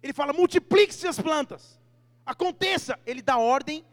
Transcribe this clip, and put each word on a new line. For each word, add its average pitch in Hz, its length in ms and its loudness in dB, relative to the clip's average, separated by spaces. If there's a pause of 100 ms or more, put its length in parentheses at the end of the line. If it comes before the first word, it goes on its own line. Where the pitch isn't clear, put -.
Ele 277 120 -10
fala, 285 180 -4
"Multiplique-se 359 720 2
as 339 140 -2
plantas." 294 580 -4 (480)
Aconteça. 359 800 -4
Ele 254 160 -8
dá 254 160 2
ordem, 269 560 0